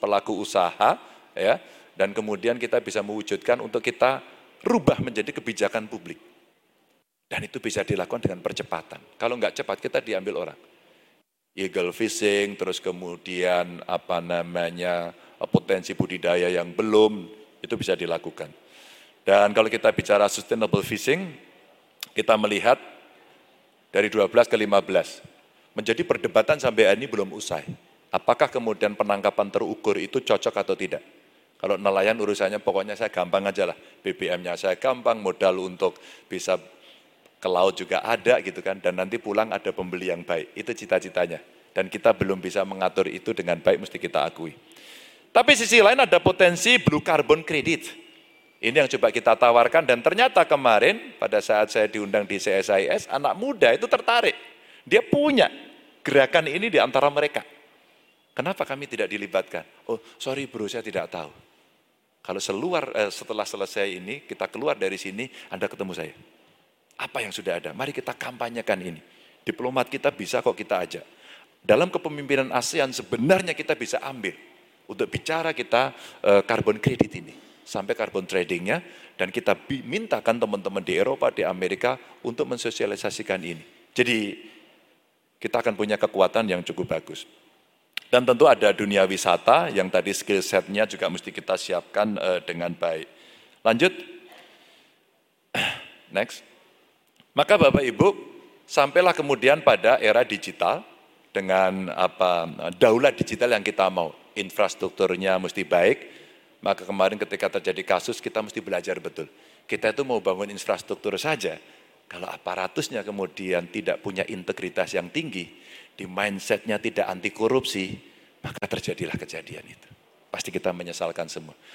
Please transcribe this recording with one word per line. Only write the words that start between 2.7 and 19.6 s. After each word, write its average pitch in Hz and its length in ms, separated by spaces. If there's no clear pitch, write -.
bisa 104 240
mewujudkan 107 560
untuk 113 240
kita 127 400
rubah 160 400
menjadi 110 320
kebijakan 107 480
publik. 85 320
Dan 98 160
itu 123 160
bisa 104 240
dilakukan 101 400
dengan 90 160
percepatan. - 800
Kalau 117 160
nggak 107 240
cepat, - 240
kita 131 160
diambil 95 480
orang. 73 120
Illegal 92 400
fishing, 101 640
terus 92 240
kemudian, 90 1040
apa 87 400
namanya, 87 880
potensi 95 400
budidaya 90 560
yang 87 240
belum, 107 560
itu - 160
bisa 95 160
dilakukan. 82 560
Dan 101 240
kalau 110 160